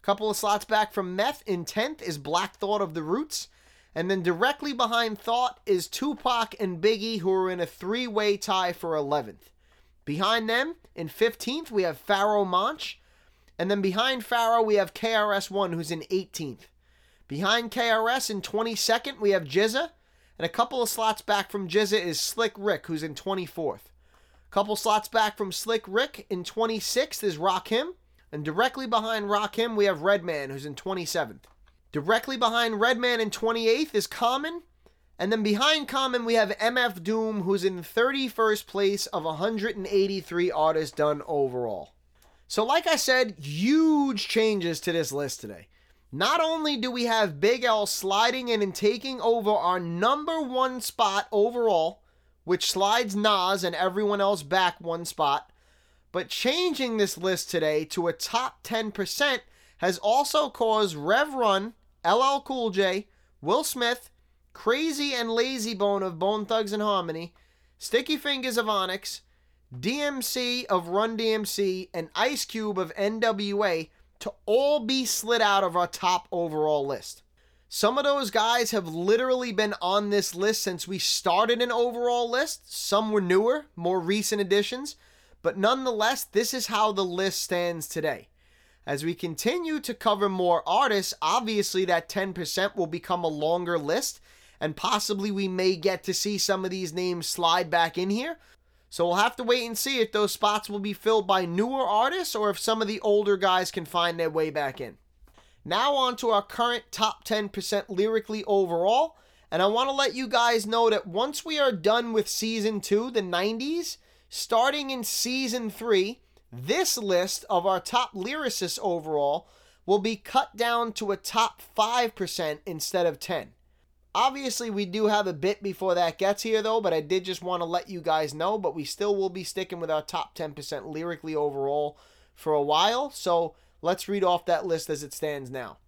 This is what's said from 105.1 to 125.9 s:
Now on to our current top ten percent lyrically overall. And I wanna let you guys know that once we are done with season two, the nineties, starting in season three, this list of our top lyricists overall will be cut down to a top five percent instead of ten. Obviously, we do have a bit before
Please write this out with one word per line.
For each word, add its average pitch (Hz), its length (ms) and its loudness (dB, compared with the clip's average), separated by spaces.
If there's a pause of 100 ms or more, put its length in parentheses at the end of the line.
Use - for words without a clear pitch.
Now 233 300 2
on 254 220 2
to 240 120 0
our 202 120 4
current 240 500 -2
top - 320 -2
ten 214 260 -2
percent 202 400 -4
lyrically 214 560 0
overall. 196 720 2 (320)
And 165 120 0
I 196 60 6
wanna 247 260 2
let 277 200 2
you 254 140 -4
guys 233 380 4
know 226 240 4
that 214 180 0
once 240 380 -2
we 311 120 -4
are 269 140 4
done 220 400 2
with 214 160 2
season 220 540 -2
two, 226 300 0
the 226 100 0
nineties, 226 760 -2 (300)
starting 269 640 0
in 247 160 -4
season 247 640 -2
three, 214 500 2 (320)
this 180 460 0
list 190 520 0
of 180 160 2
our 190 140 4
top 240 340 -4
lyricists 220 680 -4
overall 156 680 -2 (380)
will 202 140 4
be 214 180 -2
cut - 400 -2
down 233 360 0
to 202 200 -4
a 190 40 -4
top - 440 -2
five 233 520 0
percent 160 520 -4
instead 175 400 -2
of 151 140 0
ten. 165 320 -6 (640)
Obviously, 254 560 0
we 202 160 -2
do 208 220 0
have 208 200 2
a 180 60 -2
bit 180 300 -2
before 190 320 0